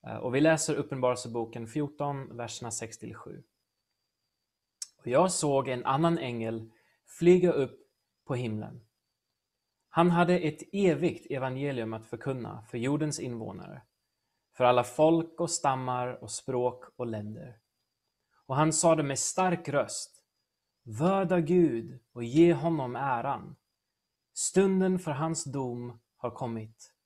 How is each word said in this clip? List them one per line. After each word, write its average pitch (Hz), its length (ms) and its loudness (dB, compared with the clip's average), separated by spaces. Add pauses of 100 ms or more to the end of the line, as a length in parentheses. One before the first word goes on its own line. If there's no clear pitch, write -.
Eh, 113 100 -10
och 120 180 -6
vi 139 60 4
läser 156 340 2
Uppenbarelseboken 120 920 -4
fjorton, 143 680 -6
verserna 117 340 -10
sex 110 280 -10
till 110 160 -14
sju. 98 280 -18 (1600)
"Och - 80 -14
jag 160 260 4
såg 139 360 0
en 123 160 -4
annan 160 340 2
ängel 113 520 -6 (360)
flyga 175 460 6
upp - 360 -2 (380)
på 139 80 -4
himlen. 110 520 -8 (1040)
Han 170 180 4
hade 175 280 4
ett 156 240 -4 (100)
evigt 175 580 0
evangelium 131 600 -4
att 110 140 -10
förkunna 113 560 -8
för - 160 -10
jordens 156 420 -2
invånare, 101 600 -10 (760)
för 127 80 2
alla 123 200 6
folk 165 560 2
och 170 100 -2
stammar 127 720 -2
och 110 80 -14
språk 123 540 -2 (120)
och 123 100 -6
länder. 107 520 -10 (880)
Och 131 100 -4
han 156 160 4
sade 160 300 4
med 139 160 -2
stark 180 500 0
röst: - 560 -4 (600)
'Vörda 180 560 2
Gud 147 600 2 (120)
och 120 120 -8
ge 160 300 6
honom 139 420 -2
äran. 127 600 -4 (800)
Stunden 190 640 2
för 170 120 -4
hans 160 340 -2
dom 123 560 -8 (160)
har 120 140 -6
kommit. 113 640 -10 (120)